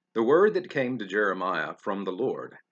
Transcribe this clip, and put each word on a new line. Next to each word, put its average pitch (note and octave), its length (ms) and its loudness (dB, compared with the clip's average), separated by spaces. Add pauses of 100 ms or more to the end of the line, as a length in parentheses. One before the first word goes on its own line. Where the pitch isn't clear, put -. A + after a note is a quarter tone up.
(140)
The A2+ 100 2
word E3+ 300 6
that F#3 160 -4
came B2+ 300 -2
to G#2 60 -8
Jeremiah F#2 720 -2
from G2 280 -6
the F#2 60 -4
Lord F2+ 440 -6 (160)